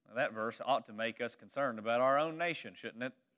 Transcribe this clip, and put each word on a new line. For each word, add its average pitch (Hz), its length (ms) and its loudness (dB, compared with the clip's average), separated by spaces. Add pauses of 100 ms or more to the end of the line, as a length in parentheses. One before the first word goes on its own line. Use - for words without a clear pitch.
Now, 104 80 -20
that 120 180 2
verse 110 320 -2
ought 127 220 2
to 113 60 -16
make 113 280 -2
us 117 140 -2
concerned 117 460 -4
about 113 200 2
our 135 180 6
own 160 200 0
nation, 165 360 -4
shouldn't 113 280 -10
it? 131 100 -4 (260)